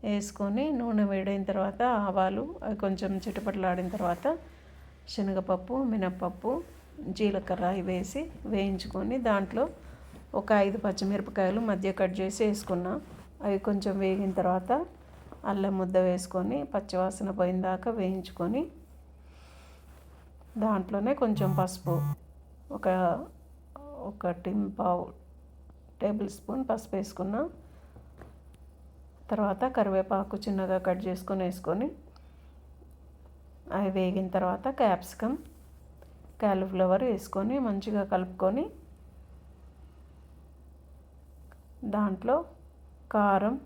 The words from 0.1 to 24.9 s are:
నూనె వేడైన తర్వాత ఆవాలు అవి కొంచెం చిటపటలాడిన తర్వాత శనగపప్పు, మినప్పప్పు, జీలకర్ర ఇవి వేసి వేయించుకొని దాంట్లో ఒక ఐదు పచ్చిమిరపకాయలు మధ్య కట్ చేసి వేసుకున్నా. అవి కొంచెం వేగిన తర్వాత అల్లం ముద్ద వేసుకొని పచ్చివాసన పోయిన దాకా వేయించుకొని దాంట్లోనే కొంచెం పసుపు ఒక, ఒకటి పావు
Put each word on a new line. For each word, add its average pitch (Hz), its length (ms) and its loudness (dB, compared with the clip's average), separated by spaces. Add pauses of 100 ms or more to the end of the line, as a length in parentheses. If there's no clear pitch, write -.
నూనె 226 320 4
వేడైన 196 380 0
తర్వాత 196 340 0 (240)
ఆవాలు 190 360 2 (220)
అవి 208 180 -2
కొంచెం 190 300 0 (120)
చిటపటలాడిన 185 720 -2
తర్వాత 180 320 0 (880)
శనగపప్పు, 190 640 -2 (180)
మినప్పప్పు, 185 580 -2 (680)
జీలకర్ర 196 460 0 (160)
ఇవి 180 120 -4
వేసి 190 280 -4 (320)
వేయించుకొని 196 640 -2 (120)
దాంట్లో 208 360 2 (760)
ఒక 202 80 -6 (180)
ఐదు 196 180 0
పచ్చిమిరపకాయలు 196 760 0 (100)
మధ్య 190 180 2 (120)
కట్ 190 200 2
చేసి 190 260 -2
వేసుకున్నా. 190 460 0 (540)
అవి 202 120 2 (100)
కొంచెం 196 260 0 (100)
వేగిన 190 360 2
తర్వాత 185 320 2 (760)
అల్లం 196 300 2
ముద్ద 185 160 2 (120)
వేసుకొని 185 500 0 (180)
పచ్చివాసన 190 540 -2 (100)
పోయిన 185 280 2
దాకా 185 220 -2 (100)
వేయించుకొని 190 640 -2 (2000)
దాంట్లోనే 208 480 2 (120)
కొంచెం 214 260 2 (100)
పసుపు 185 340 0 (840)
ఒక, - 100 0 (1200)
ఒకటి 180 400 -4 (280)
పావు 180 240 2 (1000)